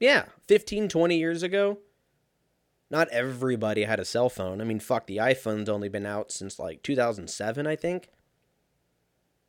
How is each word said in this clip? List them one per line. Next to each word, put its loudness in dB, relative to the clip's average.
Yeah, 4
fifteen, 2
twenty 4
years -2
ago. 0
Not 4
everybody 0
had 0
a -4
cell 2
phone. -6
I -4
mean, -2
fuck, -2
the -6
iPhone's 0
only -2
been -6
out -6
since, -12
like, -10
two -2
thousand 0
seven, -4
I -2
think. -6